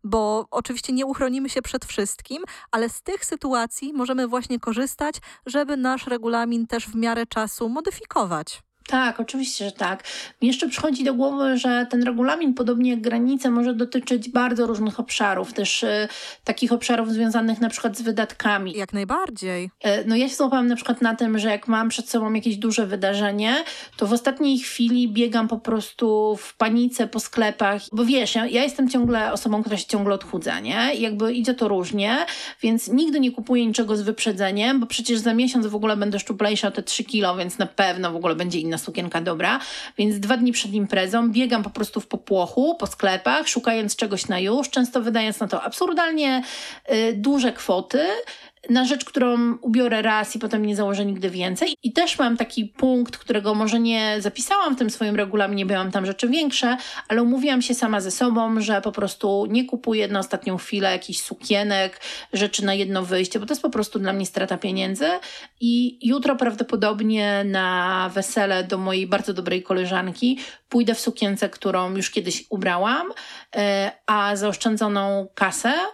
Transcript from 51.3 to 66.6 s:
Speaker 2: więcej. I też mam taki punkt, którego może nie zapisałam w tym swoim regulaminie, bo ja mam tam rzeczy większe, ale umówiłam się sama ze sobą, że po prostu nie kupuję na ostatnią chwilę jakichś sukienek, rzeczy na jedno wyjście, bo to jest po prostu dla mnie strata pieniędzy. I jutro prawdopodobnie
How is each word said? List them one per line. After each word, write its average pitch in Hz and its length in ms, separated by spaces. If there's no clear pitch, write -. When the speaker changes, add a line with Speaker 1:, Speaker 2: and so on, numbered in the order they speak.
Speaker 2:
więcej. 185 520
I 240 100
też 339 260
mam 233 180
taki 233 280
punkt, 247 520
którego 214 380
może 220 260
nie 220 400
zapisałam 277 560
w - 20
tym 220 120
swoim 208 260
regulaminie, 196 500
bo 196 60
ja 190 60
mam 190 140
tam 190 140
rzeczy 196 220
większe, 262 480
ale 226 140
umówiłam 254 400
się 247 120
sama 214 260
ze 185 100
sobą, 226 500
że 208 200
po 208 120
prostu 202 580
nie 247 140
kupuję 220 440
na 202 100
ostatnią 185 380
chwilę 190 360
jakichś - 280
sukienek, 202 800
rzeczy 202 320
na 196 100
jedno 190 280
wyjście, 185 380
bo 208 60
to 285 60
jest 285 100
po 294 80
prostu 220 280
dla 190 140
mnie 196 140
strata 190 320
pieniędzy. 190 480
I 240 380
jutro 269 280
prawdopodobnie 214 1080